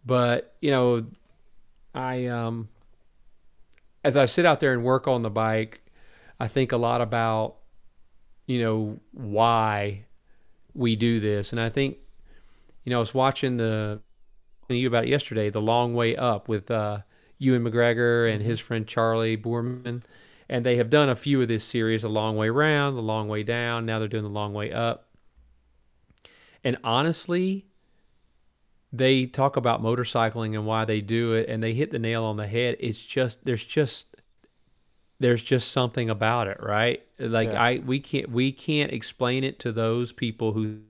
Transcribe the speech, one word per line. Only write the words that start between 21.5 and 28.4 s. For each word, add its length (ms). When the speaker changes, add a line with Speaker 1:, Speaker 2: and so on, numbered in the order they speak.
Speaker 1:
series, 380
The 80
Long 260
Way 140
Round, 460
The 60
Long 260
Way 160
Down. 420
Now 120
they're 100
doing 160
The 60
Long 240
Way 180
Up. 360
And 200
honestly, 840